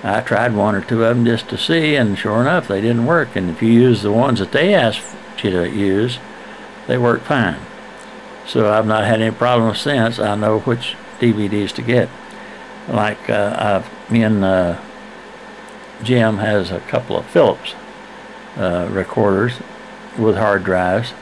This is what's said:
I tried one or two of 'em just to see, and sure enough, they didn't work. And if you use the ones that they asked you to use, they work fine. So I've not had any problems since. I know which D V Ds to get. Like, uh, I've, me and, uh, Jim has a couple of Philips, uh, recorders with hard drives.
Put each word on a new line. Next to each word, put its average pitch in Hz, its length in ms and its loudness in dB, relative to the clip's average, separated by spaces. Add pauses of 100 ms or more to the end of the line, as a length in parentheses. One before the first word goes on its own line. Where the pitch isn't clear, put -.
I 104 180 2
tried 117 340 2
one 104 200 2
or 98 60 -2
two 113 220 0
of 117 140 4
'em 120 80 4
just 117 240 2
to - 80 -6
see, 156 380 2
and 107 220 2
sure 107 240 0
enough, 156 260 2
they 101 140 0
didn't 117 240 2
work. 151 300 0
And 92 140 -2
if 80 120 -6
you 110 80 4
use 117 320 8
the 104 100 0
ones 117 280 4
that 95 120 -4
they 175 220 4
asked 123 280 2 (400)
you 104 100 0
to 87 180 0
use, 101 500 0 (680)
they 123 100 2
work 120 260 2
fine. 110 320 0 (880)
So 107 260 2
I've 107 160 2
not 107 180 2
had 110 160 2
any 113 100 2
problems 117 480 2
since. 120 400 0
I 104 160 0
know 110 240 0
which 120 360 -4 (240)
D 120 120 4
V 104 160 0
Ds 101 260 -2
to - 80 -8
get. 117 280 2 (800)
Like, 107 400 -2
uh, 104 280 0
I've, - 540 -2
me 113 120 4
and, 107 200 2
uh, 92 300 2 (1300)
Jim 113 360 4
has 104 300 0
a 90 120 -6
couple - 360 -2
of - 60 -2
Philips, - 500 2 (840)
uh, 87 320 0
recorders 101 640 0 (640)
with 110 180 4
hard 101 300 2
drives. 92 560 0